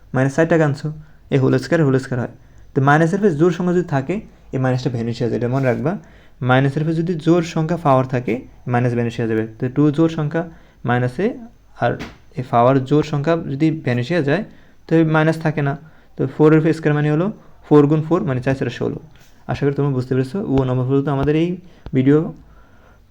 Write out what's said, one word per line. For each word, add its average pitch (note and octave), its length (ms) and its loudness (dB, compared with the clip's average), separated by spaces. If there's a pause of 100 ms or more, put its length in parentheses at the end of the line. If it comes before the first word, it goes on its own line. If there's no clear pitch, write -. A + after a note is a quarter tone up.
(140)
মাইনাস C3+ 220 0
চার E3 120 4
টাকা E3 180 4
আনছো, C#3+ 220 -4 (460)
এই C#3 100 2
হোল C3 140 4
স্কয়ার, E3+ 300 0
হোল C3 100 2
স্কয়ার B2 220 -6
হয়। - 140 -8 (400)
তো C#3+ 80 -2
মাইনাসের D#3+ 420 2
ফেস G3 180 2
জোর F3 100 4
সংখ্যা F3+ 260 -2
যদি F3+ 180 0
থাকে, C3+ 200 -2 (380)
এই C3 100 -4
মাইনাসটা B2+ 260 0
ভ্যানিশ A#2 300 -4
হয়ে A#2+ 120 -2
যায়, A2+ 80 -2
এটা A#2+ 160 -2
মনে C3+ 160 0
রাখবা। A#2 200 -2 (500)
মাইনাসের C3 440 2
ফেস E3 160 -2
যদি E3+ 120 -2 (120)
জোর E3+ 180 4
সংখ্যা E3 420 -4
পাওয়ার C3 280 4
থাকে, C3 200 -2 (340)
মাইনাস B2 260 0
ভ্যানিশ A#2 260 -2
হয়ে A#2 120 -2
যাবে। A2 120 0 (160)
তো - 40 -6 (120)
টু D3 160 2
জোর D#3+ 180 2
সংখ্যা E3 340 -4 (420)
মাইনাসে, B2 400 0 (540)
আর A#2+ 120 0 (460)
এই B2+ 140 -6
পাওয়ার B2 240 4 (140)
জোর D3+ 140 2
সংখ্যা D3+ 300 -2 (200)
যদি D3+ 140 0 (180)
ভ্যানিশ B2 260 -2
হয়ে E3+ 180 0
যায়, F3+ 140 0 (440)
তো - 80 -10
এই E3 80 4
মাইনাস D#3+ 420 2
থাকে D3+ 220 -2
না। C#3 60 -2 (420)
তো D#3 120 -4
ফোর D3+ 260 4
এর D#3+ 200 4
স্কয়ার D#3 240 0
মানে D3+ 140 0
হলো E3 160 0 (400)
ফোর D3+ 200 8
গুণ D#3 200 2
ফোর E3 120 2 (100)
মানে B2+ 160 -2
চার C3+ 140 0
চার A#2+ 100 -4
ষোলো। - 300 -6 (480)
আশা B2+ 180 -6
করি C#3 100 0
তোমরা C#3+ 220 0
বুঝতে B2+ 180 -4
পেরেছো C3 220 -2 (140)
ও C3+ 180 2
নম্বর B2+ 200 -2
পর্যন্ত C#3 200 0
আমাদের C#3+ 260 0
এই E3+ 140 0 (440)
ভিডিও। C#3 260 4 (920)